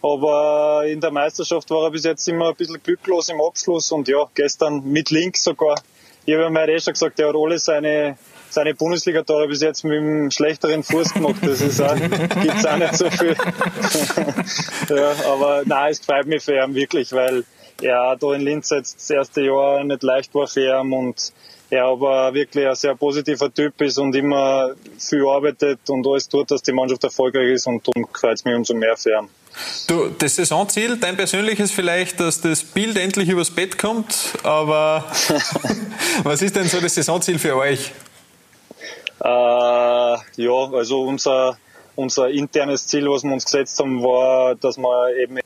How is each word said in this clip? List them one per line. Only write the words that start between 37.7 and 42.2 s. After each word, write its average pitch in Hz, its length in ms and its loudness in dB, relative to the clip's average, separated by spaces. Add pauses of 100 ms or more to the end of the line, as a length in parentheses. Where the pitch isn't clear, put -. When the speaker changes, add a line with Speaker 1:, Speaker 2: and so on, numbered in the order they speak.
Speaker 1:
Äh, 113 40 0
ja, 120 1500 0
also 131 300 0
unser, 131 540 0 (380)
unser 131 340 0